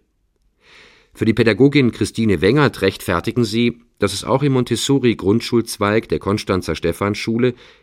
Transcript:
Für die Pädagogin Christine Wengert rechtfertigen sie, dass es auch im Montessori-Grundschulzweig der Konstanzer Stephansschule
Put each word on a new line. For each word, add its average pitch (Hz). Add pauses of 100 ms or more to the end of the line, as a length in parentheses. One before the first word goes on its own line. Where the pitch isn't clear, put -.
(1160)
Für -
die 110
Pädagogin 120
Christine 101
Wengert 123
rechtfertigen 98
sie, 113 (180)
dass 98
es 98
auch 131
im 139
Montessori-Grundschulzweig 113
der 78
Konstanzer 95
Stephansschule 104 (280)